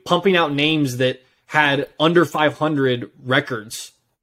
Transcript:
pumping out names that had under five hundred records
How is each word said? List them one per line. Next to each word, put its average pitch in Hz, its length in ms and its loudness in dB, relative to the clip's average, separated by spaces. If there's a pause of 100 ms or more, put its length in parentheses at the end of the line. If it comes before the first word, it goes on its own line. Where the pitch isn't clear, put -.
pumping 175 320 2
out 156 160 0
names 143 440 0
that 127 240 -2 (260)
had 143 420 0 (100)
under 165 260 4
five 151 320 0
hundred 135 540 -2 (120)
records 127 680 -4 (320)